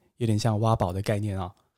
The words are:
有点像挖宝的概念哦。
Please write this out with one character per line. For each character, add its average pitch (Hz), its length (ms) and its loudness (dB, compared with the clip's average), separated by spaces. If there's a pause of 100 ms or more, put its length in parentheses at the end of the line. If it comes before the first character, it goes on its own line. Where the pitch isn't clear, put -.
(180)
有 120 80 -2
点 107 120 2
像 107 220 0
挖 113 160 4
宝 98 160 0
的 95 80 -4
概 104 180 -2
念 101 220 -4
哦。 90 120 -8 (260)